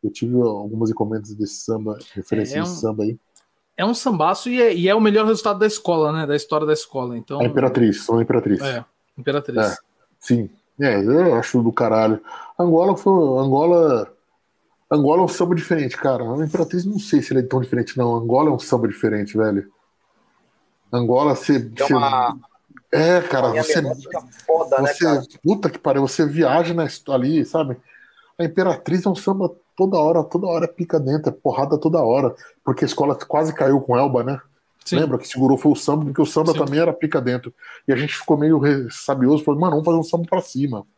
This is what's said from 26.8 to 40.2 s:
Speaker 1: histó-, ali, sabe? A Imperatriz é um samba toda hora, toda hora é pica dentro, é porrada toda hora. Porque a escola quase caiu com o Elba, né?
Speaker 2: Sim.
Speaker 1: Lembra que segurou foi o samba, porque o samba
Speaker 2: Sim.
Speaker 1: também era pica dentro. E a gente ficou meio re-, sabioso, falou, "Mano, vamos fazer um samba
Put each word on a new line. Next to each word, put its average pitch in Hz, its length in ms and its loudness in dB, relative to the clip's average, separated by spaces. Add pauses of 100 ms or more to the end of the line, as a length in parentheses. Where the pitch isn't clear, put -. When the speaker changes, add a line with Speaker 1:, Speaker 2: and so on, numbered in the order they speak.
Speaker 1:
histó-, - 300 -6
ali, 143 300 2
sabe? 143 320 -2 (640)
A 170 60 -2
Imperatriz 175 640 -2
é - 20 2
um 185 60 0
samba 196 400 -2 (280)
toda 190 160 2
hora, 156 240 4
toda 180 240 -4
hora 165 180 -2
é 165 40 -4
pica 165 320 -2
dentro, 147 280 -2
é - 40 -2
porrada 143 440 -2
toda 160 240 0
hora. 127 320 2 (320)
Porque 135 200 0
a - 20 0
escola 143 300 -2
quase 156 360 -2
caiu 135 280 2
com 123 140 -2
o 120 40 4
Elba, 127 240 2
né? 135 180 -4 (440)
Speaker 2:
Sim. 175 100 -4
Speaker 1:
Lembra 139 240 0
que - 80 -10
segurou 135 320 2
foi 147 140 4
o - 20 4
samba, 147 300 0
porque 139 180 0
o 147 40 4
samba 160 260 0
Speaker 2:
Sim. 156 60 0
Speaker 1:
também 143 200 0
era 170 140 2
pica 156 280 -2
dentro. 123 320 -4 (360)
E 139 40 2
a 123 40 4
gente 147 180 -4
ficou - 220 0
meio 151 240 4
re-, 139 320 0
sabioso, 139 500 0
falou, 147 160 0
"Mano, 175 140 0
vamos 156 120 0
fazer 165 140 2
um 160 60 0
samba 170 240 -4